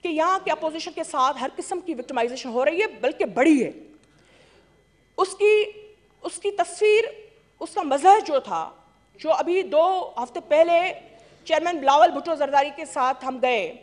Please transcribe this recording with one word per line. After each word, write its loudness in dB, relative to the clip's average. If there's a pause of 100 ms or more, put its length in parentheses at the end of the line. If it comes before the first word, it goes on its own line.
کہ -8
یہاں 0
کی -6
اپوزیشن -6
کے -10
ساتھ -2
ہر -4
قسم -8
کی -8
victimization -6
ہو 0
رہی 0
ہے، 0
بلکہ -4
بڑی 4
ہے۔ -8 (1500)
اس 0
کی، 2 (580)
اس -12
کی -4
تصویر، 2 (560)
اس -10
کا -4
مظہر 6
جو 0
تھا، -8 (460)
جو -2
ابھی 0
دو 0 (120)
ہفتے -10
پہلے 2 (500)
چیئرمین -2
بلاول 6
بھٹو -4
زرداری 2
کے -10
ساتھ -4
ہم -6
گئے 0